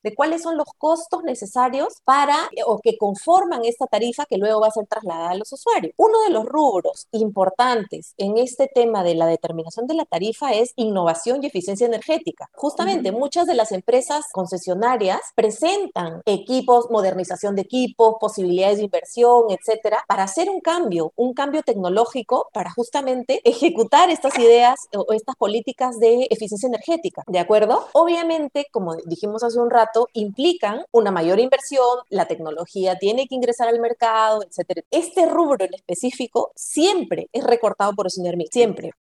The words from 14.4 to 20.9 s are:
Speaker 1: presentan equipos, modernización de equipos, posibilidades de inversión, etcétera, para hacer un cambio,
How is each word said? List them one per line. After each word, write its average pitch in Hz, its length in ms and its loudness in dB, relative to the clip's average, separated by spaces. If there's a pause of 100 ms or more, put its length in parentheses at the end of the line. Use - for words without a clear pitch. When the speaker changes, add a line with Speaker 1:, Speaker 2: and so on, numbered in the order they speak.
Speaker 1:
presentan 220 920 -2
equipos, 240 680 2
modernización 190 640 -2
de 196 60 -2
equipos, 233 580 2
posibilidades 196 580 0
de 214 60 -2
inversión, 240 680 4
etcétera, 220 560 -2
para - 160 0
hacer 330 260 -2
un 381 120 -4
cambio, 220 560 -2